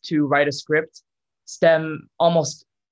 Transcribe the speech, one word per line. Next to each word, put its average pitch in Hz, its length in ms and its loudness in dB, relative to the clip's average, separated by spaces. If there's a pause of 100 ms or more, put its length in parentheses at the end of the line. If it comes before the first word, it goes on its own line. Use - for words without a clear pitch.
to 151 200 0
write 143 220 2
a 143 40 -2
script 151 500 -4 (440)
stem 160 640 0 (100)
almost 165 460 0 (260)